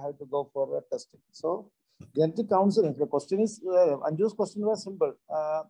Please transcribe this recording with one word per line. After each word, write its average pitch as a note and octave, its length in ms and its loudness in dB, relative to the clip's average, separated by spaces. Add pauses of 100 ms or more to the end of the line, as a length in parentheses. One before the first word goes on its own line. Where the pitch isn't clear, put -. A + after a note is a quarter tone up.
have C#3+ 140 -8
to D3 60 -16
go C#3 280 -2
for C#3 260 -2
a C#3+ 120 -6
testing. - 300 -10 (100)
So F#3+ 400 -6 (440)
genetic E3 340 0
counseling, F#3+ 480 4
the C#3+ 100 0
question D3 340 -2
is, A3 280 -2
uh, F3+ 280 4 (120)
Anju's F#3 240 0
question G#3 320 -4
was G#3 200 -2
simple, E3+ 280 -2 (160)
uh, D#3 420 -4